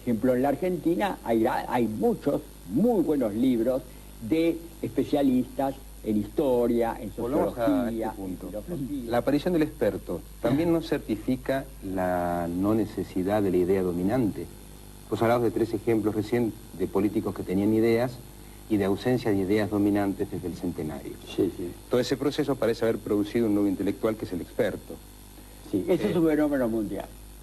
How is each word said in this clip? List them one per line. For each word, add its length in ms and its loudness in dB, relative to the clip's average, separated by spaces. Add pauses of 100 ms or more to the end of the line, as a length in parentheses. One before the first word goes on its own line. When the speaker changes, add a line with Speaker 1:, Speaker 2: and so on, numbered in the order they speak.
Speaker 1:
ejemplo, 320 2
en 80 2
la 80 4
Argentina 720 0
hay 180 2
gra-, 260 0
hay 200 0
muchos 520 0 (320)
muy 300 4
buenos 320 2
libros 480 2 (460)
de 300 2 (240)
especialistas 920 0 (300)
en 140 2
historia, 840 2
en 160 -10
Speaker 2:
Volvamos 420 -2
a 80 0
Speaker 1:
sociología, 420 0
Speaker 2:
este 140 -8
punto. 240 -8
Speaker 1:
en 180 -8
filosofía. 460 -6
Speaker 2:
La 80 2
aparición 360 2
del 80 4
experto 580 -2 (200)
también 320 2
no 80 4
certifica 840 -2 (300)
la 540 0
no 260 2
necesidad 680 0
de 80 2
la 60 4
idea 260 4
dominante. 640 0 (640)
Vos 120 0
hablabas 220 4
de 60 2
tres 240 0
ejemplos 400 2
recién 380 0 (260)
de 80 -2
políticos 480 0
que 80 -6
tenían 320 2
ideas 380 4 (580)
y 60 4
de 80 4
ausencia 460 2
de 80 2
ideas 320 2
dominantes 600 2
desde 180 -6
el 60 -6
centenario. 580 -6 (140)
Speaker 1:
Sí, 300 0
sí. 140 -6 (200)
Speaker 2:
Todo 100 2
ese 160 0
proceso 400 0
parece 280 0
haber 140 2
producido 480 0
un 80 2
nuevo 140 4
intelectual 480 0
que 80 -10
es 80 -8
el 80 -4
experto. 540 -4 (760)
Speaker 1:
Sí, 180 0
ese 180 4
Speaker 2:
Eh, 40 2
Speaker 1:
es 60 0
un 120 4
fenómeno 400 2
mundial. 380 -4 (360)